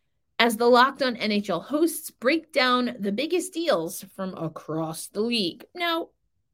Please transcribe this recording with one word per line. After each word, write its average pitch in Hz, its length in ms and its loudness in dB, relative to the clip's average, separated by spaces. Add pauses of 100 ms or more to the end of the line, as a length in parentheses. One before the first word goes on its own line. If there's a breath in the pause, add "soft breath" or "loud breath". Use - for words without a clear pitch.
(380)
as 226 180 4
the 240 100 2
Locked 254 360 6
On 254 140 0
N 214 140 -2
H 208 200 0
L 175 100 0
hosts 311 500 -2
break 320 420 -2
down 247 460 2
the 202 140 -2
biggest 320 400 -2
deals 202 520 -2 (120)
from 190 180 -8
across 160 720 -8
the - 140 -6
league. 220 520 -2
Now, 339 360 -4 (460)